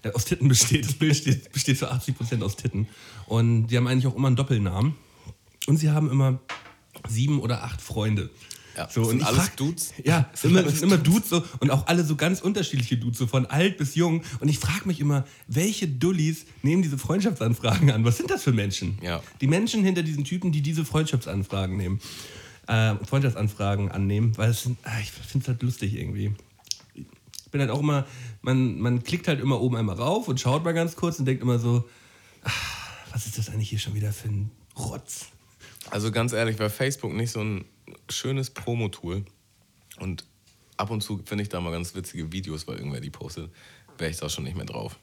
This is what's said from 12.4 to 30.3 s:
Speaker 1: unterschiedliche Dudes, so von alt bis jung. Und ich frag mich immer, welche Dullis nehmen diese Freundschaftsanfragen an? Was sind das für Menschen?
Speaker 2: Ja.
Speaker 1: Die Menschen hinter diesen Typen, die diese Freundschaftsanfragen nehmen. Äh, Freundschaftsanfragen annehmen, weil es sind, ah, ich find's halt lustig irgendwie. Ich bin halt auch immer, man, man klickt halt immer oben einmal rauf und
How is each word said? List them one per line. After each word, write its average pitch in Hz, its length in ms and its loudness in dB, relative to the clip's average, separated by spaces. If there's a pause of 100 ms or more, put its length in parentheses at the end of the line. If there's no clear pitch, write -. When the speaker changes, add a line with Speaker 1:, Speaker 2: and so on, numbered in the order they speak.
Speaker 1:
unterschiedliche 165 560 0
Dudes, 120 220 -2
so 123 80 0
von 131 180 2
alt 185 320 2
bis 143 180 -2
jung. 165 280 2 (180)
Und 147 80 2
ich 143 100 2
frag 185 260 -2
mich 180 140 0
immer, 143 260 2 (220)
welche 180 400 0
Dullis 156 580 0 (180)
nehmen 165 180 4
diese 143 160 0
Freundschaftsanfragen 139 960 2
an? 110 120 2
Was 117 140 4
sind 359 140 -4
das - 120 -2
für 139 80 4
Menschen? 101 500 0
Speaker 2:
Ja. 85 200 -4 (200)
Speaker 1:
Die 135 60 2
Menschen 208 380 4
hinter 180 180 4
diesen 151 220 -2
Typen, 180 260 -2
die 147 100 2
diese 156 240 0
Freundschaftsanfragen 98 920 -2
nehmen. 95 240 -2 (680)
Äh, 110 280 4 (100)
Freundschaftsanfragen 104 880 2
annehmen, 104 460 2
weil 110 120 4
es 110 140 0
sind, 123 200 -2
ah, 113 160 -4
ich 104 120 -6
find's - 360 -4
halt 123 140 -2
lustig 107 320 -2
irgendwie. 101 400 -2 (640)
Ich - 560 -20
bin 143 100 0
halt 131 80 0
auch 135 120 -2
immer, 143 260 0 (340)
man, 127 380 0
man 120 240 0
klickt 175 240 -4
halt 143 120 0
immer 127 220 0
oben 123 140 2
einmal 104 220 -2
rauf 170 300 -2
und 131 120 -2